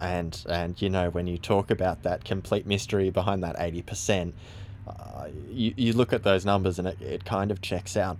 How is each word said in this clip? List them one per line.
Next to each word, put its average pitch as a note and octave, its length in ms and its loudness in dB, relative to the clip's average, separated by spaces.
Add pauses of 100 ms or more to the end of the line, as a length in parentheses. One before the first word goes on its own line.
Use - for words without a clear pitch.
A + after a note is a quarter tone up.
And, F2+ 480 -2
and, E2+ 320 -2
you G2+ 80 2
know, F2+ 220 2
when F2 160 -2
you F2 100 -2
talk G2 340 2
about F2+ 320 0
that F2 220 0
complete G2 400 -2
mystery G2 460 2
behind F#2+ 320 0
that E2+ 160 -4
eighty E2+ 220 -2
percent, F2+ 520 -2 (540)
uh, C2+ 400 -12 (240)
you, A2+ 260 2
you A#2 160 4
look A#2+ 200 4
at G#2+ 100 0
those G2 220 6
numbers F#2+ 340 4
and F2+ 80 0
it, - 140 -4
it D2+ 240 -6
kind G#2 260 0
of F#2+ 100 -2
checks - 340 -4
out. F#2 240 0